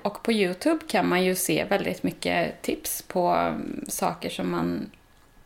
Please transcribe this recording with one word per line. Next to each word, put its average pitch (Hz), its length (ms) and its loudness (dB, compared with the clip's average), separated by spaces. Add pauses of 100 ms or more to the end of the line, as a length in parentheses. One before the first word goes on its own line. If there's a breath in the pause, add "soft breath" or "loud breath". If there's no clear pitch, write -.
och - 220 -4
på 233 80 2
YouTube 214 560 2
kan 175 220 2
man 180 140 4
ju 185 120 4
se 156 300 0
väldigt 196 380 0
mycket 175 580 0
tips - 400 -4
på, 175 280 0
mm, - 580 0
saker 175 420 -2
som 180 220 -4
man 170 380 -2 (560)